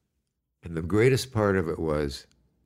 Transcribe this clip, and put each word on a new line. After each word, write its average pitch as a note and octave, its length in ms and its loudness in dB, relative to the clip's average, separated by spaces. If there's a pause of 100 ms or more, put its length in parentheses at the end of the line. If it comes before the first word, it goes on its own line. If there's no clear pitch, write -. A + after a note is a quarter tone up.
(640)
And E2+ 120 -12
the D#2+ 60 -4
greatest G#2+ 500 2
part G#2 240 2
of F2 140 0
it E2 100 -6
was, D2+ 480 -4 (380)